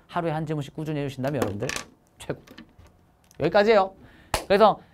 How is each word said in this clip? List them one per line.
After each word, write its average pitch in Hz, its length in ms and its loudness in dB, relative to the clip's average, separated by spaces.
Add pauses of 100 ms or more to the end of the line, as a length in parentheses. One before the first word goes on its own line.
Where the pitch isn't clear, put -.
하루에 170 240 -4
한 156 160 -6
지문씩 151 280 -8
꾸준히 156 260 -6
해주신다면 139 420 -4
여러분들 104 260 -6 (500)
최고. - 220 -12 (1000)
여기까지예요. 202 520 4 (540)
그래서 208 320 6 (160)